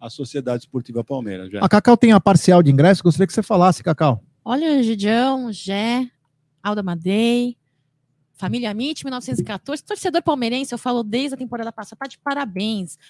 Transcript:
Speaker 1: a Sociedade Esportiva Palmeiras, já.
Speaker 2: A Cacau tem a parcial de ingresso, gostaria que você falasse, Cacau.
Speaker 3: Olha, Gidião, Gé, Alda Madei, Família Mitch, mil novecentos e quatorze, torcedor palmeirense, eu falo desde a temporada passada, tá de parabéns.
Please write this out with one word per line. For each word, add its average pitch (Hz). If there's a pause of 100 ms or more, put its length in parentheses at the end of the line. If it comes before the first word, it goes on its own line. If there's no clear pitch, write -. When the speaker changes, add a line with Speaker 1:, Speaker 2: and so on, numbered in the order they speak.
Speaker 1:
a 120
Sociedade 123
Esportiva 117
Palmeiras, 101
já. 101
Speaker 2:
A 190
Cacau 220
tem 226
a 208
parcial 180
de 143
ingresso, 170
gostaria 175
que -
você 214
falasse, 180
Cacau. 147 (240)
Speaker 3:
Olha, 285
Gidião, 226
Gé, 226 (500)
Alda 208
Madei, 214 (800)
Família 208
Mitch, 269
mil 269
novecentos 247
e -
quatorze, 269
torcedor 339
palmeirense, 262
eu 233
falo 247
desde 254
a 262
temporada 226
passada, -
tá 269
de -
parabéns. 214 (120)